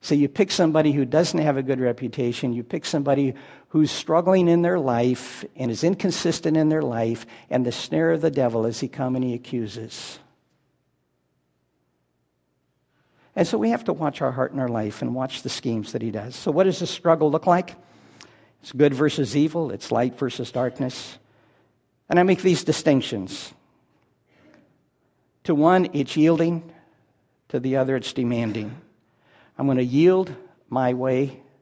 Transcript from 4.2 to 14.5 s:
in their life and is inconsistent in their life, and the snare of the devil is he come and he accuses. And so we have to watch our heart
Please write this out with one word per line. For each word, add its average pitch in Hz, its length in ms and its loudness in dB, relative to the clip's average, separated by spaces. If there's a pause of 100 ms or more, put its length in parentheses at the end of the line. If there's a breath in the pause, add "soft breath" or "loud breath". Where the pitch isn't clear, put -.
in 170 140 4
their 175 180 2
life 123 640 0 (100)
and 127 160 -4
is 113 140 -4
inconsistent 170 720 0
in 156 140 4
their 156 120 2
life, 117 440 -2 (240 loud breath)
and 127 160 0
the 123 40 -2
snare 160 420 0
of 156 100 0
the 160 80 2
devil 120 340 0
is 117 160 -2
he 135 80 -4
come 127 260 -4
and 131 80 -2
he 123 120 -2
accuses. 113 840 -10 (3250)
And 170 140 0
so - 80 -2
we 220 140 2
have 233 140 -4
to 175 100 0
watch 151 260 -4
our 135 100 0
heart 131 220 -2